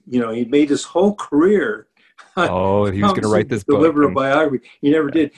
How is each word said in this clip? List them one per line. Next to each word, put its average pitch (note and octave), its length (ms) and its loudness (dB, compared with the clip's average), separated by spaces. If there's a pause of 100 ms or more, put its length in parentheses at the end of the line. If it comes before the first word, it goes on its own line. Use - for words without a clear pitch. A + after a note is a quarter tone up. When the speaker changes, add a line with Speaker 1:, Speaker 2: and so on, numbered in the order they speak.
Speaker 1:
you B2+ 120 -2
know, A2+ 120 -2
he'd A#2 200 -6
made D3 180 2
his C#3+ 140 -2
whole G3+ 320 0
career D3 720 0 (240)
<laughs> - 240 -20
on F3 140 0
Speaker 2:
Oh, G2 360 0
he G2 160 -4
was G3+ 100 2
gonna F#3 100 -4
Speaker 1:
promising G#2+ 100 0
Speaker 2:
write G#2+ 180 0
this A2+ 140 -4
Speaker 1:
to - 80 -2
deliver D3 300 2
Speaker 2:
book - 20 4
Speaker 1:
a C#3+ 40 4
Speaker 2:
and B2 80 -4
Speaker 1:
biography. C3+ 540 -2 (120)
He C#3+ 100 2
never D#3 160 0
Speaker 2:
Yeah. C3+ 60 -8
Speaker 1:
did. D#3 240 0